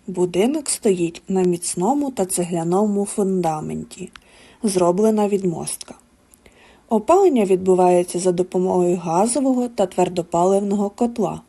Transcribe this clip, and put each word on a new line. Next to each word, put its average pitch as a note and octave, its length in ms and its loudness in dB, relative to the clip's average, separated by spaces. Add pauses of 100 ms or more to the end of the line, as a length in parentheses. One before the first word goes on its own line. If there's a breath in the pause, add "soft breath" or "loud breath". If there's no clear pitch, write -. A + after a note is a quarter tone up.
Будинок F#3 640 0
стоїть F3 600 -2
на F#3+ 140 0
міцному F#3 680 0
та G3+ 160 -2
цегляному F#3 800 -2
фундаменті. E3+ 1080 -4 (520 loud breath)
Зроблена G3+ 640 0
відмостка. F#3 640 -6 (920 soft breath)
Опалення C4+ 560 4
відбувається F3+ 760 2
за F#3 140 0
допомогою F3+ 640 0
газового A#3+ 720 0
та G3+ 180 -2
твердопаливного F#3+ 1040 0
котла, G#3 580 -4